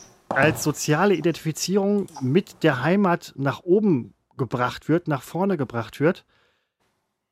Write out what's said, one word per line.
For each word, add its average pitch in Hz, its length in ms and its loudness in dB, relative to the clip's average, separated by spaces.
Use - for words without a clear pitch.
als 151 340 2
soziale 156 520 0
Identifizierung 180 920 -2
mit 139 420 0
der 131 200 2
Heimat 175 540 0
nach 135 280 -2
oben 175 500 2
gebracht 123 520 -4
wird, 165 200 0
nach 143 140 -2
vorne 185 340 -2
gebracht 117 440 -6
wird, 160 240 0